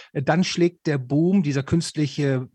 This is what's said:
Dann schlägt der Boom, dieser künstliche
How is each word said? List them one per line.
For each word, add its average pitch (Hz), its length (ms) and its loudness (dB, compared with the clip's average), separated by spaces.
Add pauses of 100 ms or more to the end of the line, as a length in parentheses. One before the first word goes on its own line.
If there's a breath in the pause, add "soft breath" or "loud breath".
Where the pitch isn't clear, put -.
(140 loud breath)
Dann 151 300 2
schlägt 175 440 -2
der 147 100 0
Boom, 156 460 2
dieser 139 180 0
künstliche 143 920 -2